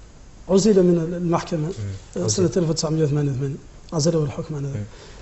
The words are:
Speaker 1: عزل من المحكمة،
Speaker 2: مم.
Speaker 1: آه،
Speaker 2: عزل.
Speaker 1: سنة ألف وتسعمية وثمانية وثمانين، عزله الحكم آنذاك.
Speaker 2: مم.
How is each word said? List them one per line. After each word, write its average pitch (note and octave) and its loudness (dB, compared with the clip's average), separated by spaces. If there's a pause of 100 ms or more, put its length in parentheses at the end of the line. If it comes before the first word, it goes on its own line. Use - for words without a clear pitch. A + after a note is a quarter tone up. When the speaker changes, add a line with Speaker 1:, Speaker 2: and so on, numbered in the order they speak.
(480)
Speaker 1:
عزل G3 6
من F3 2
المحكمة، E3+ -2
Speaker 2:
مم. D#3+ -4 (440)
Speaker 1:
آه، F3+ -2
Speaker 2:
عزل. F3+ 0
Speaker 1:
سنة F3+ 2 (140)
ألف D#3 0
وتسعمية D#3+ 0
وثمانية D3 0
وثمانين، C#3 -4 (340)
عزله E3 2
الحكم D3+ -6
آنذاك. C#3 -6
Speaker 2:
مم. G#2 -6 (380)